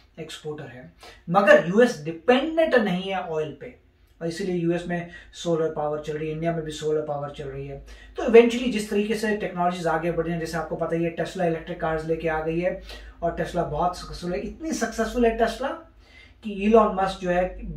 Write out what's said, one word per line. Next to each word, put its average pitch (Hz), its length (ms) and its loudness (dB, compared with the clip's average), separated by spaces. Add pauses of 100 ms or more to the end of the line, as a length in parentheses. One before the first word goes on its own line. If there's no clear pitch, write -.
(200)
exporter 151 440 -10
है। - 280 -16 (380)
मगर 196 380 8
यूएस 208 360 4
dependent 285 680 2
नहीं 190 280 2
है 190 180 -4
ऑयल 156 400 -4
पे, - 280 -18 (340)
और 170 60 -4
इसीलिए 180 280 -4
यूएस 170 320 0
में 175 220 -4 (220)
solar 160 380 0
power 151 300 -4
चल 151 120 -8
रही 156 160 -4
है, 156 60 -4
India 165 180 -2
में 165 120 -4
भी 156 60 -8
solar 151 300 -2
power 143 300 -6
चल 147 140 -12
रही 139 220 -10
है। 139 180 -14 (320)
तो 349 80 -4
eventually 240 480 6
जिस 208 180 -2
तरीके 208 240 0
से 214 220 -2
technologies 175 500 -2
आगे 160 260 0
बढ़ 165 120 0
रही 165 80 -4
हैं, 170 80 -2
जैसे 160 180 -4
आपको 165 180 -6
पता 165 200 -2
ही 165 80 0
है 165 120 -2
Tesla 170 240 -4
electric 165 400 -2
cars 160 240 -2
लेके 160 240 0
आ 160 120 0
गई 165 200 -2
है 185 220 -2 (400)
और 170 180 -2
Tesla 170 240 -2
बहुत 151 340 -2
successful - 340 -8
है। 190 80 -4
इतनी - 320 -8
successful 226 540 0
है 226 120 2
Tesla 240 300 0 (760)
कि 214 80 -6
Elon 208 440 6
Musk 190 240 -2
जो 180 100 -2
है 180 280 0 (180)